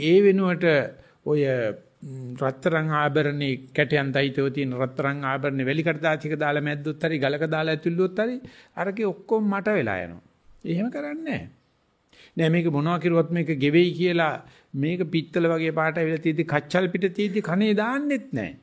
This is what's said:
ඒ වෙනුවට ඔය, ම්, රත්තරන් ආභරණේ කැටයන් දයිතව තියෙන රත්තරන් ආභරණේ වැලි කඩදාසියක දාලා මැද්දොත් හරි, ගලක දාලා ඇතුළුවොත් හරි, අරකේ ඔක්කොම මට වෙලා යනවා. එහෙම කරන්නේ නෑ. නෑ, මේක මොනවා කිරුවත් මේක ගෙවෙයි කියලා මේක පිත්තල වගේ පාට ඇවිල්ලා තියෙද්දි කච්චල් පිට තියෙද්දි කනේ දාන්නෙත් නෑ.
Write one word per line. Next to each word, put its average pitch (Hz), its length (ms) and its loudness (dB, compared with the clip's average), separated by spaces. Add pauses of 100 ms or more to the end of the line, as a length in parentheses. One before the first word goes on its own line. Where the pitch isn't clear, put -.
ඒ 160 200 4
වෙනුවට 190 440 4 (560)
ඔය, 151 200 0 (580)
ම්, 131 380 -12
රත්තරන් 156 540 0
ආභරණේ 143 600 0 (160)
කැටයන් 139 440 0
දයිතව 139 380 0
තියෙන 135 220 -4
රත්තරන් 131 520 -2
ආභරණේ 135 420 -2
වැලි 151 160 0
කඩදාසියක 156 540 -2
දාලා 147 260 0
මැද්දොත් 147 400 -4
හරි, 160 160 -2
ගලක 139 280 0
දාලා 160 280 0
ඇතුළුවොත් 175 440 -2
හරි, 240 180 -2 (360)
අරකේ 196 340 -4
ඔක්කොම 220 400 0
මට 196 220 0
වෙලා 117 300 0
යනවා. 87 240 -10 (400)
එහෙම 175 260 -2
කරන්නේ 294 340 -8
නෑ. 214 260 -6 (840)
නෑ, 165 160 0
මේක 170 180 2
මොනවා 160 320 0
කිරුවත් 165 320 2
මේක 165 280 0
ගෙවෙයි 160 360 4
කියලා 170 400 2 (360)
මේක 160 300 -2 (100)
පිත්තල 170 380 0
වගේ 165 240 0
පාට 160 260 0
ඇවිල්ලා 160 260 0
තියෙද්දි 160 200 2
කච්චල් 156 440 0
පිට 180 220 -2
තියෙද්දි 208 320 0
කනේ 202 320 2
දාන්නෙත් 262 560 -2
නෑ. 101 200 -4 (120)